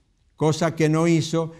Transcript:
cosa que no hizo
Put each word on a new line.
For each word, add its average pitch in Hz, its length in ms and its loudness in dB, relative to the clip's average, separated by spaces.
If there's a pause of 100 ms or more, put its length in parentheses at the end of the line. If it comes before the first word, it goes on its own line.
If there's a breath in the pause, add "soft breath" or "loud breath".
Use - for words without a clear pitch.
(360)
cosa 156 400 -2
que 156 140 2
no 160 180 2
hizo 165 500 0